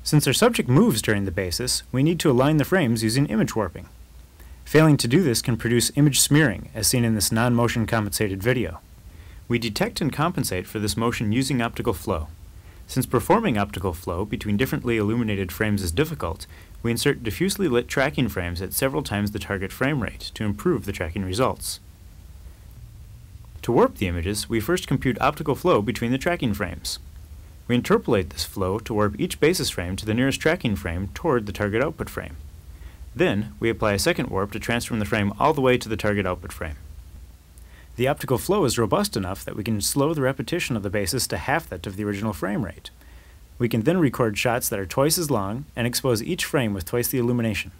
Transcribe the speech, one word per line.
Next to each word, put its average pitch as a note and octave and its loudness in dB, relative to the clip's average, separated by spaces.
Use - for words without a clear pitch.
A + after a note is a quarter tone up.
Since - 4
our C3 4
subject A3+ 4
moves C#3 6
during G2+ 2
the F#2+ -2
basis, F#2+ -2
we B2+ 2
need D#3+ 4
to D3+ 6
align C#3 6
the C#3 4
frames A#2 2
using B2+ 2
image G#3 0
warping. G2 -4
Failing D3+ 6
to - 2
do F3 4
this B2 2
can A#2 0
produce A#2 2
image C#3+ 4
smearing, C#3+ 4
as G#2+ -2
seen A#2+ 2
in A2+ 2
this G#2 0
non-motion A#2 2
compensated G2+ 0
video. G#2+ 0
We A#2+ 2
detect A#2 -2
and C#3+ 0
compensate C#3 -2
for - -6
this G#2 -2
motion A#2 0
using C3 0
optical A#2 -2
flow. E2 -4
Since B2+ -2
performing D#3 2
optical F#2+ -2
flow F2+ -4
between G#2 -2
differently A#2+ 0
illuminated G#2 0
frames G#2 0
is E2+ -2
difficult, C3+ -4
we A#2 -2
insert C3 0
diffusely F3 -2
lit A#2+ 2
tracking C#3 0
frames F2 -4
at F#2 -8
several C#3 0
times G#2 0
the G#2+ -6
target G2 -4
frame C3+ 0
rate - -8
to A2+ -6
improve G#2+ 0
the G2 -4
tracking F#2 -4
results. G2 -2
To A#2 -2
warp A3+ 4
the G2 0
images, F2 -4
we C3+ 0
first F3 -2
compute C3 0
optical C#3+ 0
flow C3 2
between A#2 -2
the C3 0
tracking D3+ -2
frames. F2 -6
We B2 2
interpolate A#2+ 2
this - -6
flow G2 -2
to A2+ -6
warp G#2 2
each F3 -2
basis D#3+ 2
frame F2+ -4
to - -8
the G#2+ 0
nearest B2+ 0
tracking D#3 0
frame F#2 -4
toward B2 0
the G2+ -8
target G#2 0
output - -4
frame. - -10
Then, A#2+ 0
we A2+ 0
apply G#2+ 2
a G2 2
second E3+ 0
warp G2 -2
to G#2+ -6
transform A#2 -2
the G#2 0
frame G#2 2
all D3+ 4
the C#3+ 0
way B2+ 6
to B2 -4
the A2 -2
target G2+ 0
output F2+ -4
frame. D#2+ -10
The B2 0
optical C3+ 0
flow F#3 2
is A#2+ 0
robust E3 2
enough F#2+ -4
that - -10
we G#2+ -6
can G#2+ -2
slow C#3+ 0
the C#3 0
repetition C3 -2
of G2+ -2
the G2+ -4
basis G#2 -2
to A2 -4
half D#3 0
that F2 -10
of G2 -8
the G#2 -6
original G#2 -2
frame F3 -4
rate. - -14
We A#2+ 2
can A2+ 0
then F3 4
record A#2 2
shots A#2+ 0
that G#2 -2
are F#2+ -4
twice D3+ 2
as D#3 -2
long A2 -2
and A#2 0
expose A#2+ 0
each E3 -2
frame A#2 0
with F#2+ -4
twice A#2+ 0
the C3 0
illumination. A#2 0